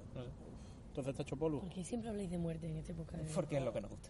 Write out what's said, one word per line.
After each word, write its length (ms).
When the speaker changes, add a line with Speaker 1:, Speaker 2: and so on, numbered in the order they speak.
Speaker 1:
No 80
sé. 60
Speaker 2:
Entonces 220
está 120
hecho 140
polvo. 240
Speaker 3:
¿Por 80
qué 140
siempre 260
habláis 200
de 80
muerte 300
en 100
este 160
podcast? 400
Speaker 1:
Porque 240
es 60
lo 100
que 80
nos 80
gusta. 200